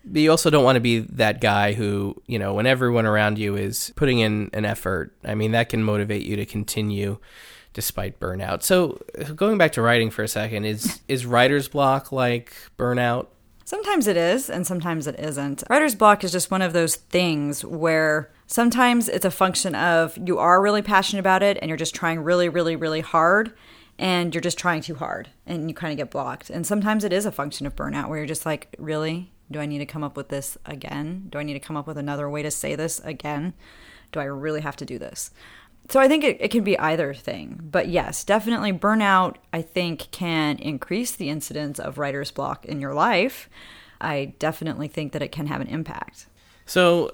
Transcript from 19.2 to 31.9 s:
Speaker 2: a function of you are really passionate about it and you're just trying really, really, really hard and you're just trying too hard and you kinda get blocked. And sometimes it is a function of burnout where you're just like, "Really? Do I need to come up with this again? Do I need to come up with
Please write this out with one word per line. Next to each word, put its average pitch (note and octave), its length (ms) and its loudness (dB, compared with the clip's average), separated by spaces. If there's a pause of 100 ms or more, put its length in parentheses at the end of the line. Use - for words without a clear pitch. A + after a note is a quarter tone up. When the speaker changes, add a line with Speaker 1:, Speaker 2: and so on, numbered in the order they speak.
Speaker 2:
a F#3 60 4
function F#3 440 0
of E3 420 2
you F3+ 220 0
are F3 200 8
really G#3 220 4
passionate G3+ 380 2
about F#3+ 240 4
it G3+ 180 4
and D#3 80 -4
you're D#3+ 80 -2
just D#3+ 160 -4
trying E3 280 -2
really, F3 280 2
really, E3 260 0
really D#3 260 -2
hard F#3 520 4 (460)
and F3 340 0
you're E3 80 -2
just E3+ 160 -2
trying E3+ 240 0
too D#3+ 140 -10
hard - 340 -8 (160)
and E3 240 -6
you - 60 -8
kinda D#3 180 -6
get C#3 160 -6
blocked. C3 400 -8
And E3+ 160 -6
sometimes G#3 380 0
it F#3 100 0
is G#3 140 0
a F3+ 40 -2
function C#3+ 360 -6
of - 80 -8
burnout C#3+ 340 -6
where D#3 80 -6
you're D3+ 80 -6
just D#3 220 -6
like, - 320 -6
"Really? D#3+ 520 -4 (200)
Do D3 80 -8
I D3 80 -6
need D3 100 -6
to C#3+ 80 -6
come D3+ 180 -8
up C#3+ 140 -8
with C#3 120 -12
this C#3 360 -8
again? D3+ 640 -10
Do - 80 -10
I D3 60 -6
need D3 100 -8
to C#3 60 -10
come D3+ 180 -8
up C#3+ 80 -8
with D3+ 140 -10